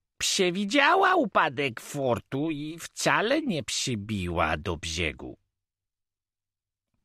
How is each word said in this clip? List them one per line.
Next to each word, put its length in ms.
przewidziała 1000
upadek 680
fortu 680
i 280
wcale 600
nie 220
przybiła 920
do 200
brzegu. 600